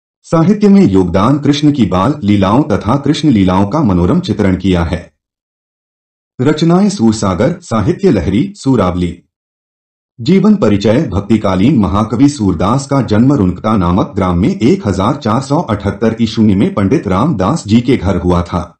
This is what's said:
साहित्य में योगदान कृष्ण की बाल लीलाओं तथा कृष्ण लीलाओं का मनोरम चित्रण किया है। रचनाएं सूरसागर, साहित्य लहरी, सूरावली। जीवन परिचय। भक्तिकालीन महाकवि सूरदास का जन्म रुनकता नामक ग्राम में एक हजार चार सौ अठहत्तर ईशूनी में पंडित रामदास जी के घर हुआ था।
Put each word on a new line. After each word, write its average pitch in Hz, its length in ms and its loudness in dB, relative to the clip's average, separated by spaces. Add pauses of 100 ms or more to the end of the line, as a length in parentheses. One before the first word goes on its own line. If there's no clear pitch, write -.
(220)
साहित्य 202 460 2
में 196 180 6
योगदान 95 520 2
कृष्ण 143 340 0
की 117 140 0
बाल 92 360 0
लीलाओं 101 400 2
तथा 113 340 -2
कृष्ण 143 320 -2
लीलाओं 98 400 2
का 104 140 -2
मनोरम 95 380 2
चित्रण 98 360 -2
किया 87 280 0
है। 82 300 -8 (1300)
रचनाएं 165 480 2
सूरसागर, 110 720 0
साहित्य 120 500 -2
लहरी, 95 460 -2
सूरावली। 90 680 -2 (1000)
जीवन 185 360 2
परिचय। 110 500 0
भक्तिकालीन 101 720 0
महाकवि 107 500 0
सूरदास 104 580 -2
का 139 160 -2
जन्म 110 300 2
रुनकता 107 440 0
नामक 90 400 0
ग्राम 92 220 0
में 143 220 0
एक 139 280 0
हजार 95 280 -2
चार 113 260 -2
सौ 143 180 -2
अठहत्तर 107 600 -4
ईशूनी 110 340 2
में 147 200 0
पंडित 104 340 0
रामदास 107 580 -2
जी 107 140 4
के 123 160 0
घर 92 200 -2
हुआ 87 260 0
था। - 380 -8